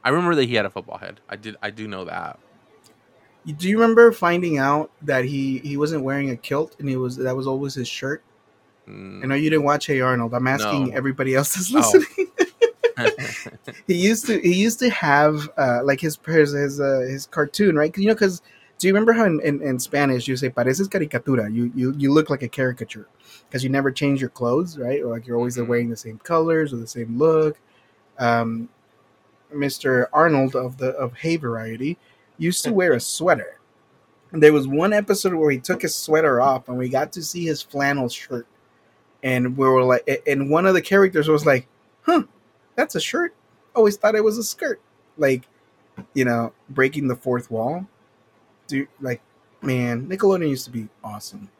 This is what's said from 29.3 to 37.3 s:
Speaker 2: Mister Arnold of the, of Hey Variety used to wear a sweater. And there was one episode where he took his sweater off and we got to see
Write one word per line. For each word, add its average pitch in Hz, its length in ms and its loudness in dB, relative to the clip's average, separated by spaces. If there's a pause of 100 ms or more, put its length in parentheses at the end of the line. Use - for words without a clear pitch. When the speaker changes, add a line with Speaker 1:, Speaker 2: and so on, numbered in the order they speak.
Speaker 2:
Mister 131 600 0
Arnold 143 440 4
of 127 220 -6
the, 127 140 -4
of 127 220 -6
Hey 165 220 -2
Variety 117 600 -6 (400)
used 170 260 -2
to 233 80 -2
wear 180 220 4
a 117 60 0
sweater. - 580 -2 (720)
And 156 100 2
there 151 120 12
was 135 120 2
one 156 280 0
episode 202 400 0
where 156 160 2
he 131 80 0
took 165 240 -4
his 160 120 -4
sweater 156 460 2
off 131 280 2
and 127 100 -8
we 127 100 -4
got 139 240 -2
to 170 100 -12
see 175 220 -8